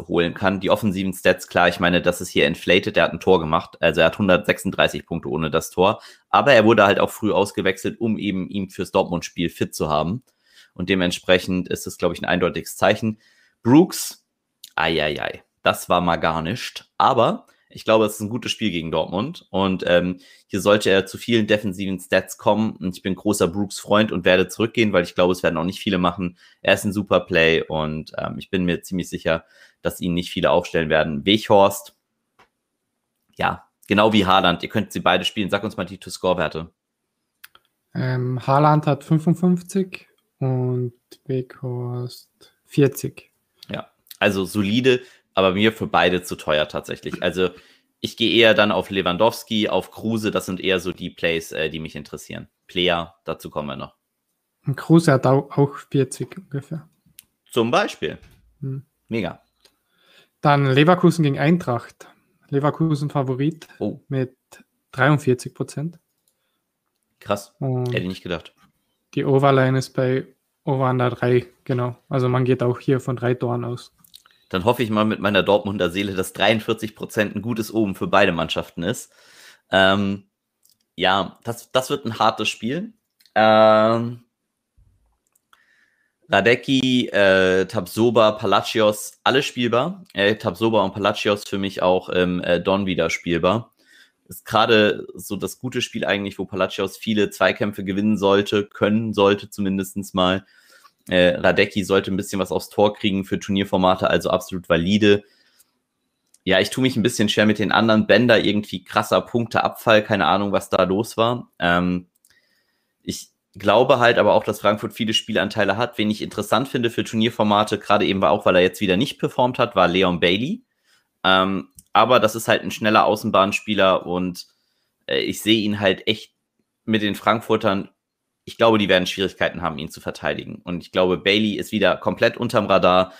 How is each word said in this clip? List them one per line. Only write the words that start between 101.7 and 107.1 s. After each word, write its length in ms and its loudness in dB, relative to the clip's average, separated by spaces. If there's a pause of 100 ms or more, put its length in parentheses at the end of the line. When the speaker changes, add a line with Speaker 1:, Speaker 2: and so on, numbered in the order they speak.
Speaker 1:
sollte 260 0
ein 60 -4
bisschen 240 -6
was 100 -4
aufs 200 -6
Tor 240 2
kriegen 320 -4
für 120 -6
Turnierformate, 720 0
also 220 0
absolut 400 -4
valide. 540 2 (1160)
Ja, 160 2
ich 120 0
tue 100 -4
mich 160 0
ein 60 0
bisschen 260 0